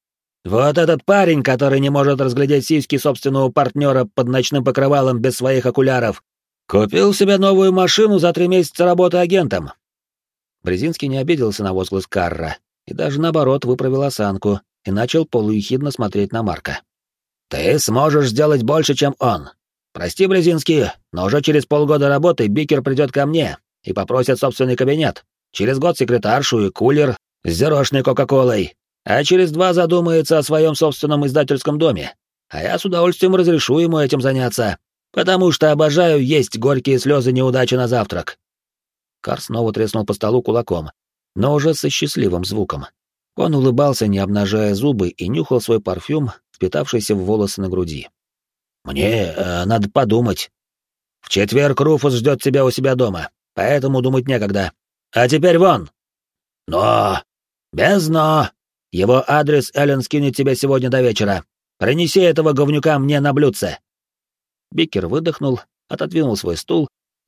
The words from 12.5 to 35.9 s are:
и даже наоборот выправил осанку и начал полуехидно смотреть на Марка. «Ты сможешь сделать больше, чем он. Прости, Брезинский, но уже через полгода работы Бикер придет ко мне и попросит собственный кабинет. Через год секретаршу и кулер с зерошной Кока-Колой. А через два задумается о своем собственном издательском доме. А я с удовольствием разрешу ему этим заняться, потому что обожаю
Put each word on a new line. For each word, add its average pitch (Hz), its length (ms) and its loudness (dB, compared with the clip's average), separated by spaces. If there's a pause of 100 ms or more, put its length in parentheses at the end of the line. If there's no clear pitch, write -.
и - 40 -14
даже 151 280 -4
наоборот 143 440 0
выправил 131 360 -2
осанку 101 600 -2 (220)
и 95 80 -8
начал 123 340 0
полуехидно 117 640 -2
смотреть 104 400 -4
на 113 100 -4
Марка. 80 400 -6 (680)
«Ты 147 300 0
сможешь 143 520 0
сделать 139 340 2
больше, 147 320 0
чем 143 240 -2
он. 98 300 -2 (440)
Прости, 87 320 -2
Брезинский, 165 600 2 (260)
но 90 140 -4
уже 143 160 0
через 151 240 2
полгода 147 440 2
работы 143 380 2
Бикер 143 340 0
придет 135 300 0
ко 143 160 0
мне 147 320 -2 (240)
и 95 100 -8
попросит 123 460 0
собственный 127 360 0
кабинет. 139 480 -2 (280)
Через 127 260 -2
год 170 200 0
секретаршу 117 680 0
и 95 60 -2
кулер 135 440 2 (280)
с 85 80 -4
зерошной 135 500 0
Кока-Колой. 127 760 0 (300)
А 127 180 0
через 180 280 2
два 180 220 0
задумается 165 680 2
о 147 40 0
своем 156 300 2
собственном 147 540 0
издательском 147 500 -2
доме. 120 380 -2 (340)
А 151 140 -10
я 180 160 -4
с - 60 -8
удовольствием 180 500 2
разрешу 165 440 2
ему 165 200 0
этим 139 220 0
заняться, 123 560 -2 (340)
потому 185 400 2
что 156 200 2
обожаю 151 540 2